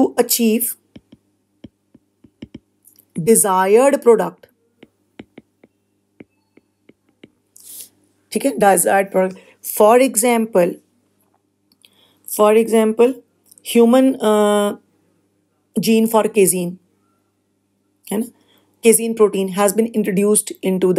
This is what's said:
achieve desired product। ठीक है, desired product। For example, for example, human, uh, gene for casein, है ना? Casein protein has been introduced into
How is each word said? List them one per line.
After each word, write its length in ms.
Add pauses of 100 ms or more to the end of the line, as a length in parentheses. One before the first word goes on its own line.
(220)
achieve 480 (2500)
desired 680 (100)
product। 420 (3750)
ठीक 140
है, 120
desired 560
product। 240 (400)
For 300
example, 680 (1600)
for 120 (140)
example, 500 (520)
human, 440 (220)
uh, 440 (1040)
gene 360
for 80 (160)
casein, 360 (1400)
है 60
ना? 100 (560)
Casein 380
protein 380
has 200
been 100 (120)
introduced 500 (200)
into 280